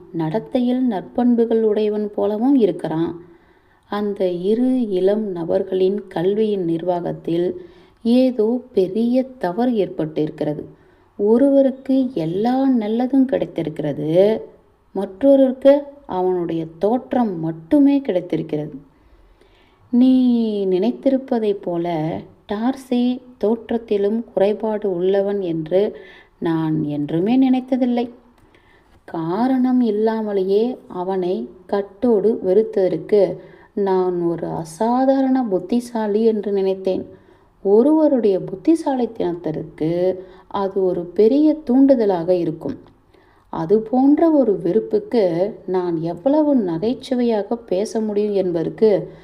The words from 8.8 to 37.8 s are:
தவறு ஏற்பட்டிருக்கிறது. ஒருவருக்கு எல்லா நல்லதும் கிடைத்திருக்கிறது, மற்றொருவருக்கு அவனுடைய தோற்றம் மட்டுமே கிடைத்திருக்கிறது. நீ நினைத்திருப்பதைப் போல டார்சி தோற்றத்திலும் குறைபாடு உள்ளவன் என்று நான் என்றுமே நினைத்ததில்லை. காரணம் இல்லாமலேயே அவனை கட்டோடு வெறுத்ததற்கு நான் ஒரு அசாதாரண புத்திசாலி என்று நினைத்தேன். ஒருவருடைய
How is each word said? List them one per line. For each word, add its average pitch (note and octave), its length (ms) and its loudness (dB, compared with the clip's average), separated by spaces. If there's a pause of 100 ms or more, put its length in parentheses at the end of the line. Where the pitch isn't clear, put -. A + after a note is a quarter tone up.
தவறு A3 360 -2
ஏற்பட்டிருக்கிறது. D#3 920 -4 (540)
ஒருவருக்கு C4 800 2 (180)
எல்லா F#3+ 420 -2 (160)
நல்லதும் B3 520 0
கிடைத்திருக்கிறது, D3+ 880 -4 (840)
மற்றொருவருக்கு C4+ 800 4 (320)
அவனுடைய F3 560 -2 (160)
தோற்றம் A#3 600 -2
மட்டுமே C#4 600 2
கிடைத்திருக்கிறது. E3+ 800 -4 (1160)
நீ B3+ 220 4 (520)
நினைத்திருப்பதைப் A3 960 -2
போல E3+ 260 -4 (600)
டார்சி B3 560 -4 (360)
தோற்றத்திலும் A3 840 -2
குறைபாடு G#3+ 680 -2
உள்ளவன் G3 500 0
என்று E3+ 400 -2 (560)
நான் D#3+ 380 0 (100)
என்றுமே D#3 500 -2
நினைத்ததில்லை. B3+ 680 0 (1040)
காரணம் B3 760 0
இல்லாமலேயே G#3+ 840 0 (280)
அவனை F3+ 420 -4 (320)
கட்டோடு G#3 640 0 (120)
வெறுத்ததற்கு F#3+ 800 2 (540)
நான் F#3 460 0
ஒரு E3+ 320 -2
அசாதாரண C4 880 0
புத்திசாலி G#3+ 800 -2
என்று G#3+ 280 0
நினைத்தேன். F#3+ 520 -2 (600)
ஒருவருடைய B3 760 4